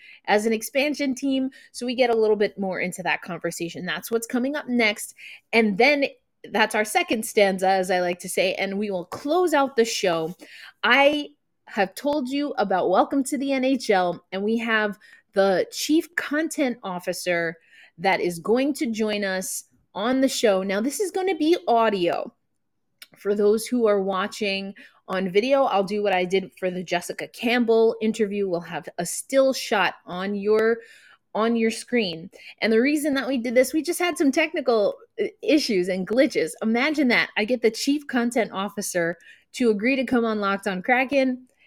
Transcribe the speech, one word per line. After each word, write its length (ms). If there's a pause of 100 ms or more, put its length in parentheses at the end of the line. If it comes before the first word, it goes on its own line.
(260)
as 200
an 60
expansion 640
team. 360 (220)
So 140
we 80
get 160
a 60
little 180
bit 240
more 220
into 240
that 180
conversation. 640
That's 240
what's 160
coming 300
up 120
next. 460 (380)
And 260
then 280 (440)
that's 240
our 100
second 400
stanza, 440
as 220
I 100
like 200
to 80
say, 260
and 240
we 120
will 140
close 500
out 220
the 80
show. 500 (480)
I 460 (380)
have 280
told 340
you 300
about 320
Welcome 340
to 140
the 140
N 120
H 260
L, 420
and 100
we 160
have 400 (360)
the 360
chief 460
content 640
officer 760 (420)
that 220
is 200
going 340
to 120
join 380
us 400 (300)
on 260
the 80
show. 360
Now, 160
this 180
is 140
gonna 240
be 200 (120)
audio. 640 (840)
For 180
those 320
who 220
are 120
watching 720 (340)
on 240
video, 320
I'll 180
do 220
what 80
I 120
did 320
for 140
the 140
Jessica 420
Campbell 720
interview. 480
We'll 120
have 280 (100)
a 60
still 480
shot 420 (120)
on 300
your, 420 (560)
on 220
your 160
screen. 580 (300)
And 120
the 80
reason 340
that 120
we 120
did 180
this, 160
we 100
just 160
had 180
some 140
technical, 640 (260)
uh, 40 (180)
issues 460
and 180
glitches. 440 (120)
Imagine 460
that. 280
I 80
get 180
the 80
chief 360
content 460
officer 640 (380)
to 160
agree 260
to 80
come 200
on 140
Locked 300
On 120
Kraken, 680 (180)